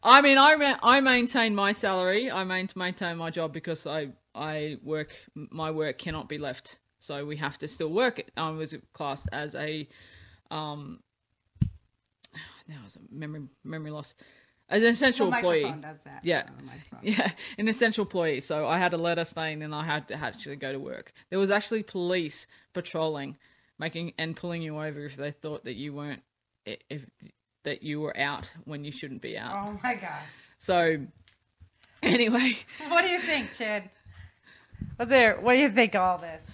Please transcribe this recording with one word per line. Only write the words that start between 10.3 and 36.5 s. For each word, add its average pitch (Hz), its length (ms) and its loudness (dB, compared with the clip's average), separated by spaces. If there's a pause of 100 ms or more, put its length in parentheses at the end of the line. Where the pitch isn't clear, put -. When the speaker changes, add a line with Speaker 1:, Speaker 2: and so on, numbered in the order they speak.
Speaker 1:
um, 147 480 -10 (600)
<sighs> - 1080 -8
now 151 80 -16 (100)
it's 98 100 -20
a - 40 -20 (100)
memory, 151 320 -12 (220)
memory 156 260 -10
loss. 151 240 -12 (560)
As 208 120 4
an 233 60 8
essential 240 420 4
Speaker 2:
The 240 60 2
Speaker 1:
employee. 170 280 4
Speaker 2:
microphone 147 160 -4 (120)
does - 120 -20
that 143 200 -16
Speaker 1:
Yeah. 156 240 0
Speaker 2:
on 127 80 -20
the 135 60 -18
microphone. 135 400 -18
Speaker 1:
<laughs> - 0 -
Yeah, 208 300 0 (260)
an 208 100 0
essential 220 380 2
employee. 160 340 0
So 151 260 -2
I 160 120 2
had 180 160 4
a - 20 0
letter 170 300 0
saying, 156 360 -6
and 151 120 -8
I 151 100 -4
had 156 240 -4
to 104 60 -8
actually 143 420 -8
go 135 160 -6
to 139 60 -6
work. - 340 -12 (160)
There 185 100 -2
was 196 120 4
actually 208 320 0
police 175 640 -2 (260)
patrolling, 156 640 -4 (420)
making 165 380 -6
and 160 180 -4
pulling 170 280 -6
you 151 200 -8
over 147 220 -8
if 135 120 -14
they 143 160 -6
thought 151 340 -10
that 127 80 -8
you 143 180 -8
weren't, 143 300 -10 (440)
i-, 104 120 -10 (100)
if 139 160 -10 (600)
that 143 180 -6
you 147 180 -6
were 151 180 -6
out 139 320 -4 (140)
when 147 220 -10
you 147 40 -10
shouldn't 139 300 -12
be 110 160 -8
out. 110 160 -8 (160)
Speaker 2:
Oh 208 160 -10
my 247 120 -2
gosh. 160 260 -10 (360)
Speaker 1:
So, 170 380 2 (1080)
anyway. 240 540 4 (320)
Speaker 2:
What 339 140 6
do 381 60 4
you 359 120 0
think, 302 340 -2
Chin? 214 280 -4 (1120)
What's 233 140 -2
there? 240 320 8
What 240 140 6
do - 20 8
you 285 100 8
think 214 260 4
of 196 60 4
all 185 180 4
this? 160 240 -12 (120)